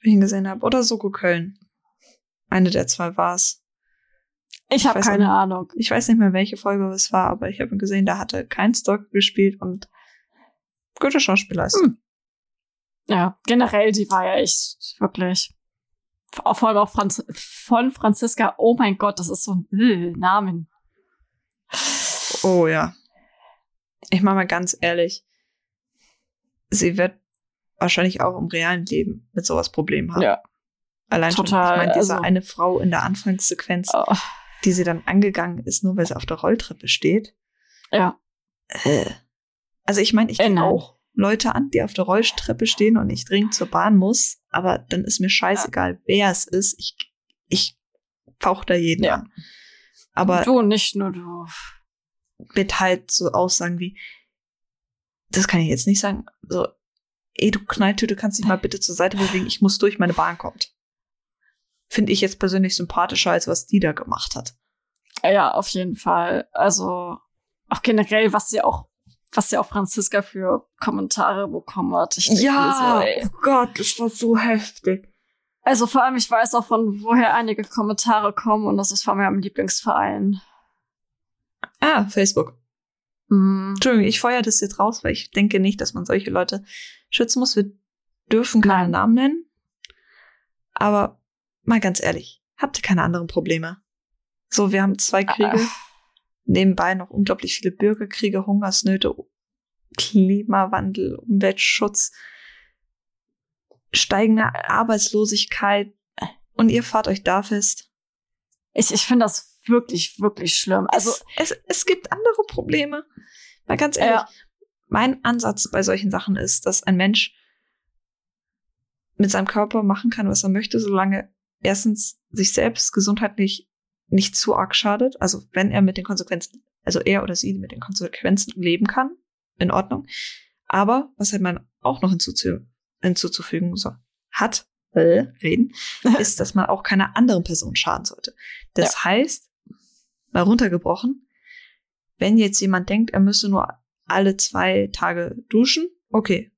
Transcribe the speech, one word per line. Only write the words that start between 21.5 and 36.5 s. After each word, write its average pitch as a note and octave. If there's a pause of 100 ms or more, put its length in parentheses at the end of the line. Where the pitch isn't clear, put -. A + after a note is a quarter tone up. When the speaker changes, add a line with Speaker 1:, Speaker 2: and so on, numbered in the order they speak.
Speaker 1:
Oh F3+
ja. D#3+ (1160)
Ich F#3
mach G3
mal F#3+
ganz F3+
ehrlich, E3+ (1500)
sie F3
wird F#3 (600)
wahrscheinlich F3
auch F#3
im E3+
realen E3+
Leben -
mit F3+
sowas E3
Probleme D#3+
haben. F3+
Speaker 2:
Ja. - (680)
Speaker 1:
Allein E3+
Speaker 2:
Total, F#3
Speaker 1:
schon, F3
ich F3+ (100)
meine, -
diese F#3+
Speaker 2:
also D#3+
Speaker 1:
eine F#3
Frau F3+
in F#3
der E3+
Anfangssequenz, F#3
Speaker 2:
Oh. - (600)
Speaker 1:
die F#3+
sie F3+
dann E3
angegangen F3+
ist, -
nur F#3
weil E3+
sie -
auf -
der D#3+
Rolltreppe -